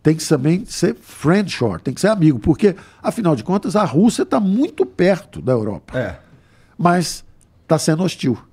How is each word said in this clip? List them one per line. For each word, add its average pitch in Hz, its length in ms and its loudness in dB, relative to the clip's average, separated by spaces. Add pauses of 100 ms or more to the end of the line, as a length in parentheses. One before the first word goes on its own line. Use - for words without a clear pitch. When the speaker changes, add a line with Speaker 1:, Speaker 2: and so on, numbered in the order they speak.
Speaker 1:
Tem 156 140 2
que 156 120 -10
também 156 380 0
ser 226 300 -2
friendshore, 139 840 -2
tem 131 120 -6
que - 80 -8
ser 190 80 2
amigo, 156 300 2
porque, 160 360 2 (260)
afinal 170 340 0
de 110 80 -8
contas, 190 320 -2
a 208 100 2
Rússia 196 400 2
tá 339 140 -2
muito 220 460 0
perto 175 560 -2
da 117 120 0
Europa. 110 440 -4
Speaker 2:
É. 101 220 -6 (580)
Speaker 1:
Mas 175 460 0 (420)
tá 156 140 2
sendo 160 240 0
hostil. 139 340 -2 (160)